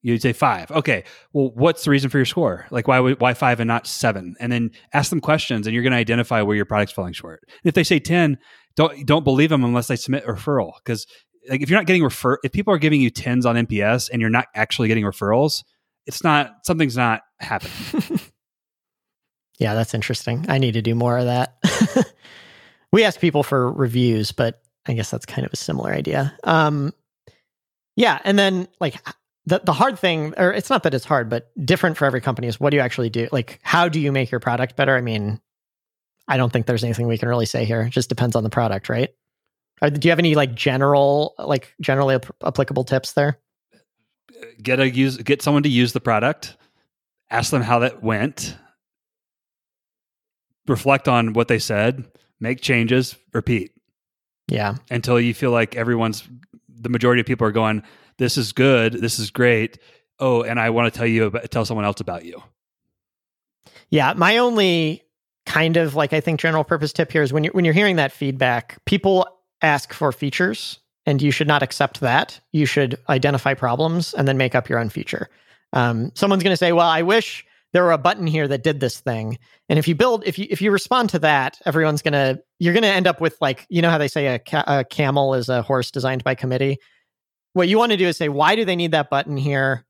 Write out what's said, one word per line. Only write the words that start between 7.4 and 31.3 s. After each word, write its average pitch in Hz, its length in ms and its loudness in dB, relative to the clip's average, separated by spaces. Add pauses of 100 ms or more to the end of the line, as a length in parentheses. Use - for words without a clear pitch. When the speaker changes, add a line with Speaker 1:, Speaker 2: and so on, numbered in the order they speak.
Speaker 1:
And - 200 -2
if 156 60 0
they 180 80 4
say 190 160 2
ten, 170 400 0 (380)
don't, 151 300 0
don't 147 180 4
believe 139 240 4
them 143 160 2
unless 120 240 0
they 127 80 -2
submit 131 280 -4
a 120 100 -6
referral. 127 380 -2 (120)
'Cause, 113 220 -6 (420)
like, 135 140 0
if 139 80 -2
you're 190 80 6
not 185 80 2
getting 175 180 4
refer-, 131 400 0
if 135 80 -2
people 202 220 0
are 165 40 0
giving 151 220 4
you 123 100 4
tens 123 360 -2
on 117 100 2
N 117 100 2
P 110 140 -4
S 113 280 0
and 117 120 -4
you're 110 100 0
not 117 240 0
actually 110 320 -2
getting 110 180 2
referrals, 110 600 0 (400)
it's - 180 -14
not, 147 420 0
something's 156 320 0
not 117 260 0 (180)
happening. - 800 -6
Speaker 2:
<laughs> - 100 -20 (1300)
Yeah, 107 160 0
that's 113 200 -2
interesting. 120 540 -4
I 135 100 0
need 123 160 0
to 113 80 0
do 113 120 0
more 120 240 0
of 123 60 0
that. 123 400 -2
<laughs> - 500 0 (800)
We 214 120 4
ask 196 160 -2
people 151 220 2
for 127 280 0
reviews, 120 640 0
but 117 300 -4 (240)
I 127 80 -4
guess 110 160 -4
that's 117 160 -10
kind 127 200 -6
of - 60 -10
a - 40 -10
similar 60 360 -6
idea. 143 520 -4
Um, 151 480 0 (1040)
yeah, 202 280 2
and 202 140 2
then, 185 300 0 (120)
like, 151 140 -4 (500)
the, 180 180 0
the 170 100 0
hard 202 260 2
thing, 160 380 -2
or 185 160 2
it's - 180 -4
not 247 140 0
that 147 100 2
it's 127 100 -4
hard, 127 240 0
but 117 220 -6 (140)